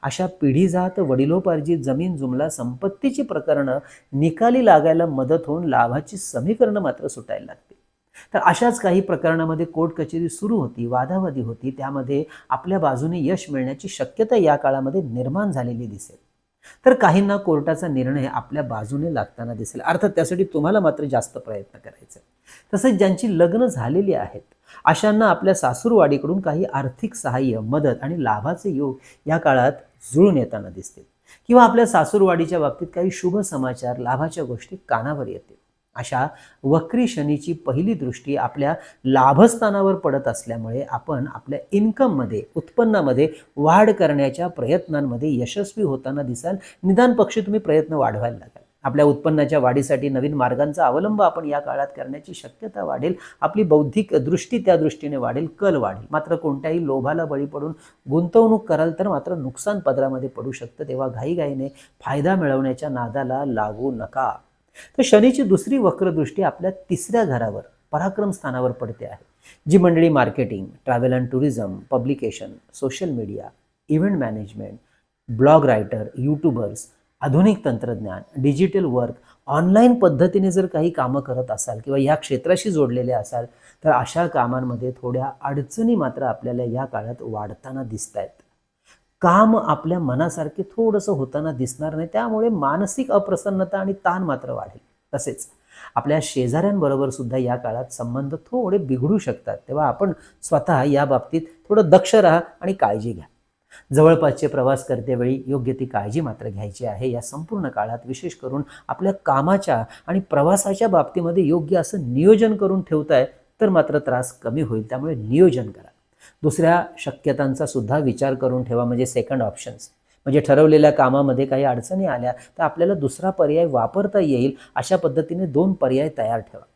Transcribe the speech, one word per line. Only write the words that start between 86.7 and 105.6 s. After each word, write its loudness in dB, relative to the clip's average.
काळात -8
वाढताना -10
दिसतायत. -10
काम 6
आपल्या 0
मनासारखे -4
थोडंसं -2
होताना -4
दिसणार -6
नाही, -6
त्यामुळे -2
मानसिक -2
अप्रसन्नता -2
आणि -4
ताण -2
मात्र -4
वाढेल. -12
तसेच -6
आपल्या 0
शेजाऱ्यांबरोबर 0
सुद्धा -6
या -2
काळात -6
संबंध -8
थोडे -4
बिघडू 0
शकतात. -6
तेव्हा 0
आपण 0
स्वतः 2
या 2
बाबतीत 0
थोडं 4
दक्ष 6
राहा 6
आणि -4
काळजी -2
घ्या. -12
जवळपासचे 6
प्रवास 0
करतेवेळी -2
योग्य -2